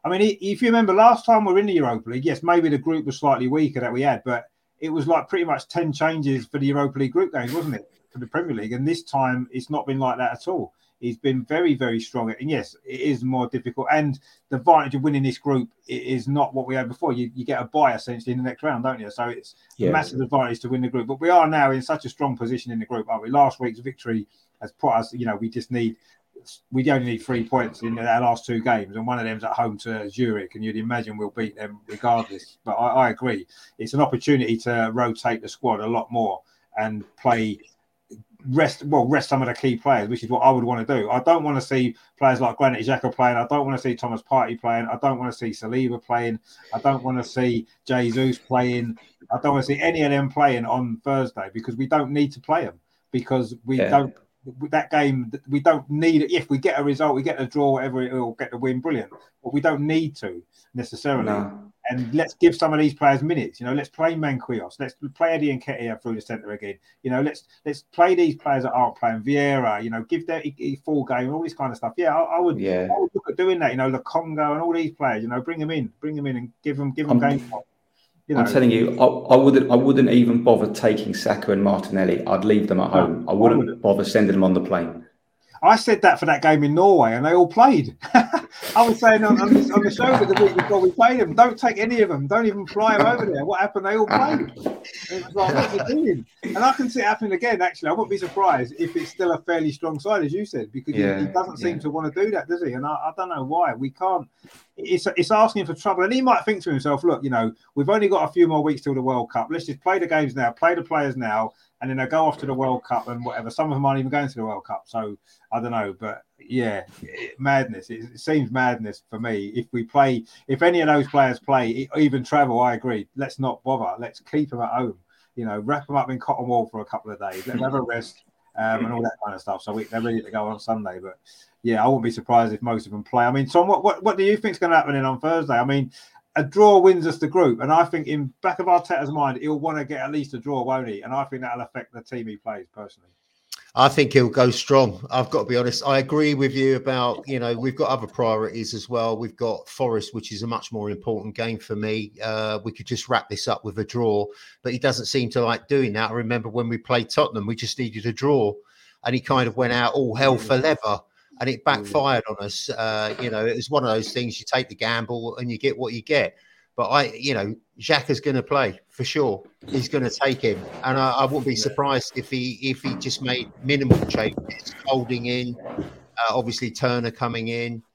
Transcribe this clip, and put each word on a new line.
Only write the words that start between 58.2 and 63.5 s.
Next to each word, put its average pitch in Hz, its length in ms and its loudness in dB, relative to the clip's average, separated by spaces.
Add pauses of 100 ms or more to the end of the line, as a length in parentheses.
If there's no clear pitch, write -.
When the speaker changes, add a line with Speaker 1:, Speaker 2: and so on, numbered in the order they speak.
Speaker 1:
get 123 200 -8
the 123 60 -12
win, 127 220 -2
brilliant. 131 320 -4 (320)
But 123 100 -8
we 143 60 0
don't 147 260 0
need 156 320 -2
to 90 240 -10 (320)
necessarily. 123 520 -4
Speaker 2:
No. 101 380 -4 (260)
Speaker 1:
And 123 240 -6
let's 165 200 -2
give 170 220 6
some 156 180 0
of 151 60 2
these 147 140 2
players 139 300 4
minutes. 156 360 -4